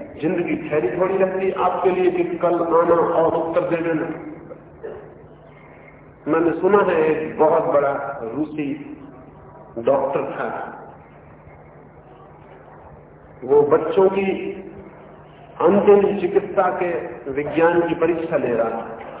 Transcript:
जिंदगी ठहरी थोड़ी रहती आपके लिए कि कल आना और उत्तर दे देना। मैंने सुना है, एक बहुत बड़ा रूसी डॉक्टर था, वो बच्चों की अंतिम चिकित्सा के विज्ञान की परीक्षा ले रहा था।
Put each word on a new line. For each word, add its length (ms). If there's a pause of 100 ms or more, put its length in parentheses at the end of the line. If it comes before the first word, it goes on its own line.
(200)
जिंदगी 480
ठहरी 320
थोड़ी 160
रहती 340
आपके 400
लिए 200
कि 140
कल 300
आना 400
और 400
उत्तर 260
दे 160
देना। 300 (2250)
मैंने 220
सुना 280
है, 280
एक 320
बहुत 260
बड़ा 580
रूसी 760 (840)
डॉक्टर 420
था, 540 (2750)
वो 180
बच्चों 460
की 460 (1080)
अंतिम 580
चिकित्सा 640
के 80 (400)
विज्ञान 500
की 140
परीक्षा 420
ले 180
रहा 160
था। 280 (220)